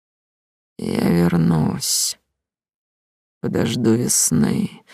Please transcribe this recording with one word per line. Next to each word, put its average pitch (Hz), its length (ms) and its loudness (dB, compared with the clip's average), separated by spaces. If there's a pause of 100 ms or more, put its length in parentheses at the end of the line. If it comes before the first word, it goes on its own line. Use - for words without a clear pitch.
(760)
«Я - 320 -2
вернусь. - 1080 0 (1200)
Подожду 117 540 0
весны - 880 0 (100)